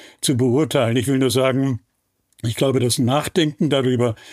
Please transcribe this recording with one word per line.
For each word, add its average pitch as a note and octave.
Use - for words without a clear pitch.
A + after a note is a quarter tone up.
zu C#3
beurteilen. B2+
Ich B2+
will C3+
nur C3
sagen, C3
ich A2+
glaube, C3
das A#2+
Nachdenken D3
darüber B2